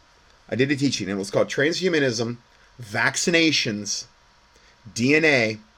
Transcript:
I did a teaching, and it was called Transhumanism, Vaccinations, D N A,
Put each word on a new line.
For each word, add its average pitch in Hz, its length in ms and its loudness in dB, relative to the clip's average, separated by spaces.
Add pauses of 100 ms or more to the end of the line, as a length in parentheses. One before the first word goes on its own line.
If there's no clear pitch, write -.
(480)
I 107 80 -4
did 135 140 2
a 147 60 0
teaching, 123 320 -2
and 98 80 -4
it - 20 -4
was 98 120 -6
called 107 180 2
Transhumanism, 147 920 -2 (440)
Vaccinations, 120 1200 0 (880)
D 127 200 2
N 156 100 4
A, 117 340 2 (180)